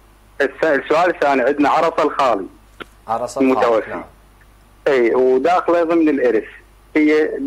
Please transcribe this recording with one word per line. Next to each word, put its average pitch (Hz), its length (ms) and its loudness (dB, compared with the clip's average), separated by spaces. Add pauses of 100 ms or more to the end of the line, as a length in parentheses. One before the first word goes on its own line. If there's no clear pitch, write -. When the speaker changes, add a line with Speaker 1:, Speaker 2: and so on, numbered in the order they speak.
(400)
Speaker 1:
الس-، 135 220 -4
السؤال 160 460 0
الثاني 143 320 0
عندنا 143 280 0
عرصة 160 340 0
الخالي. 127 420 -2 (640)
Speaker 2:
عرصة 120 340 -4
الخالي، 127 260 2
Speaker 1:
المتوفي. 110 220 0
Speaker 2:
نعم. 92 140 -12 (840)
Speaker 1:
اي، 127 280 2
وداخله 160 680 2
ضمن 165 260 2
الإرث. 123 380 0 (480)
هي 151 340 2 (180)